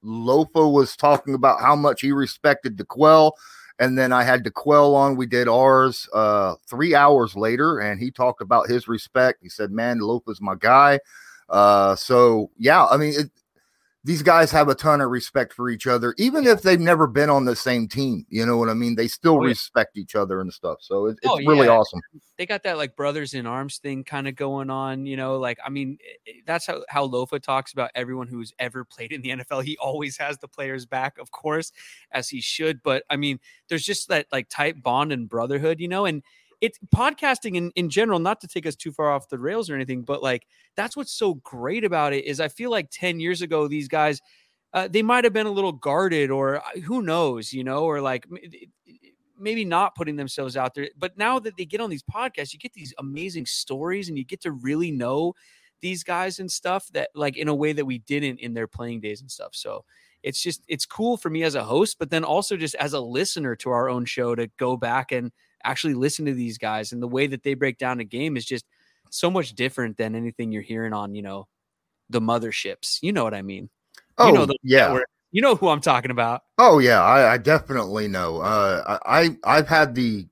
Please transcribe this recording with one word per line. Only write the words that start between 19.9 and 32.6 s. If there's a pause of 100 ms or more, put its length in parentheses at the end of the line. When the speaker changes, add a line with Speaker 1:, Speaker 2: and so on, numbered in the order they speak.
Speaker 1:
each
other
and
stuff.
So
it,
it's
Speaker 2:
Oh,
Speaker 1:
really
Speaker 2:
yeah.
Speaker 1:
awesome. (380)
Speaker 2:
They
got
that,
like,
brothers
in
arms
thing
kinda
going
on,
you
know?
Like,
I
mean,
i-,
i-,
that's
how,
how
Lofa
talks
about
everyone
who's
ever
played
in
the
N
F
L.
He
always
has
the
players'
back,
of
course, (400)
as
he
should.